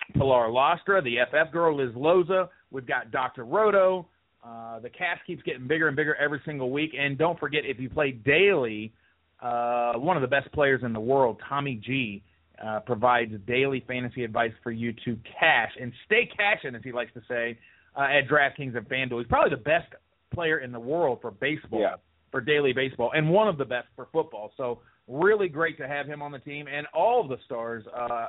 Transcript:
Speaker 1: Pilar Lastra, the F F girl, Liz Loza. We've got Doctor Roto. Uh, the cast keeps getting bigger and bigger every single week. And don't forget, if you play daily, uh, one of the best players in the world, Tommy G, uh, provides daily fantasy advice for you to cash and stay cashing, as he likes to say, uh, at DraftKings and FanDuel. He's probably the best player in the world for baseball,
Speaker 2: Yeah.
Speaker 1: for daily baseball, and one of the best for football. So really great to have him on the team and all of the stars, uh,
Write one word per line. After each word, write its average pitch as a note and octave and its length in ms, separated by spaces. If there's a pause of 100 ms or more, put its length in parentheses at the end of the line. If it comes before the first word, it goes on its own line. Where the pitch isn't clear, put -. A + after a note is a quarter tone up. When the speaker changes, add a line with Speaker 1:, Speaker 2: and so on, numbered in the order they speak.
(160)
Speaker 1:
Pilar B2 340
Lastra, D#3+ 540
the A#2+ 160
F B2 140
F D#3 180
girl, E3 260
Liz B2+ 180
Loza. F3 540 (220)
We've C3 160
got A#2+ 240
Doctor B2+ 340
Roto. F#3 640 (360)
Uh, A2+ 360
the A#2 100
cast F3 380
keeps E3 160
getting B2+ 240
bigger D#3+ 200
and C#3 80
bigger D3+ 200
every C#3+ 280
single C3 280
week. D#3 280
And C#3 160
don't E3 240
forget, D3 240
if B2 160
you B2+ 120
play C#3+ 200
daily, B2 800 (480)
uh, A#2+ 540
one D#3 240
of C#3 40
the B2+ 60
best C3 240
players C#3 320
in A#2+ 100
the A2 60
world, A#2+ 480
Tommy C#3 380
G, A#2 380 (400)
uh, G#2+ 180
provides A#2+ 500 (160)
daily C3 400
fantasy B2+ 360
advice A2+ 280 (100)
for A#2 100
you A2+ 220 (120)
to A#2 120 (220)
cash C3 400
and A#2+ 120 (140)
stay A3 320
cashing, G3+ 380
as A2 80
he B2+ 80
likes A#2 220
to A#2 140
say, A#2 300 (380)
uh, C#3+ 60
at C3+ 260
DraftKings C#3 500
and G#2 100
FanDuel. B2+ 320
He's A#2+ 80
probably C4+ 220
the B2+ 140
best D#3+ 240 (460)
player D#3+ 260
in B2 120
the A#2+ 80
world C3+ 420
for A2+ 100
baseball, B2+ 500
Speaker 2:
Yeah. F2 140 (340)
Speaker 1:
for - 100
daily C#3+ 320
baseball, B2+ 420
and D#3 160
one G#3+ 180
of E3+ 100
the C3+ 80
best A#2+ 300
for B2 160
football. G#2+ 460
So A#2+ 220 (280)
really F#3 420
great D#3 300
to C3+ 80
have C#3+ 180
him D3 160
on C#3+ 100
the C#3 80
team D3 280
and C#3+ 260
all A3 280
of C#3+ 80
the B2 160
stars, A#2 420
uh, A#2+ 420